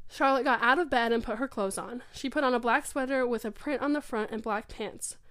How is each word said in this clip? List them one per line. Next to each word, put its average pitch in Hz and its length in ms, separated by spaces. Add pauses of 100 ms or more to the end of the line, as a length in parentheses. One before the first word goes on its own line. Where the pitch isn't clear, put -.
(100)
Charlotte 269 340
got 262 160
out 254 180
of 330 120
bed 233 200
and 233 140
put 220 140
her 262 100
clothes 196 300
on. 226 240 (100)
She - 160
put 285 160
on 254 80
a 240 80
black 247 240
sweater 262 420
with 233 200
a 214 40
print 277 300
on 285 140
the 294 80
front 220 280
and 220 120
black 220 260
pants. - 480 (140)